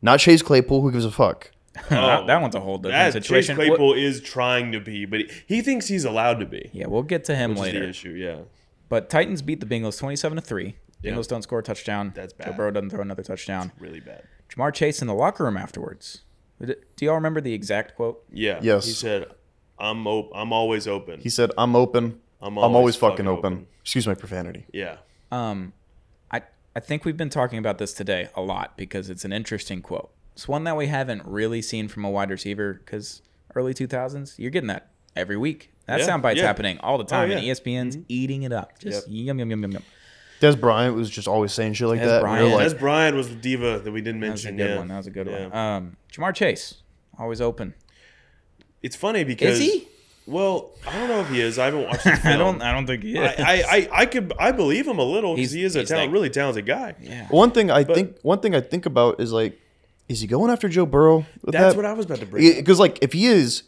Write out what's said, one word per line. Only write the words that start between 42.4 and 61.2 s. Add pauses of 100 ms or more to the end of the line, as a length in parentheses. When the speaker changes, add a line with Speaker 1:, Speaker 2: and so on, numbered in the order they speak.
Speaker 2:
Bryant.
Speaker 1:
like,
Speaker 3:
Dez
Bryant
was
the
diva
that
we
didn't
Speaker 2:
That
was
a
Speaker 3:
mention, (100)
Speaker 2:
good
Speaker 3:
yeah.
Speaker 2:
one.
That
was
a
good
Speaker 3:
Yeah.
Speaker 2:
one.
Um, (160)
Ja'Marr
Chase, (440)
always
open. (1080)
Speaker 3:
It's
funny
because
Speaker 2:
Is
he? (380)
Speaker 3:
Well, (160)
I
don't
know
if
he
is.
I
haven't
watched
the
Speaker 2:
<laughs>
I
Speaker 3:
film.
Speaker 2:
don't,
I
don't
think
he
is.
Speaker 3:
I,
I, (140)
I, (140)
I
could,
I
believe
him
a
little
'cause
Speaker 2:
He's,
Speaker 3:
he
is
a
Speaker 2:
he's
Speaker 3:
talent,
Speaker 2:
that
Speaker 3:
really
talented
guy.
Speaker 2:
Yeah.
Speaker 1:
One
thing
I
Speaker 3:
But
Speaker 1:
think,
one
thing
I
think
about
is,
like, (500)
is
he
going
after
Joe
Burrow (160)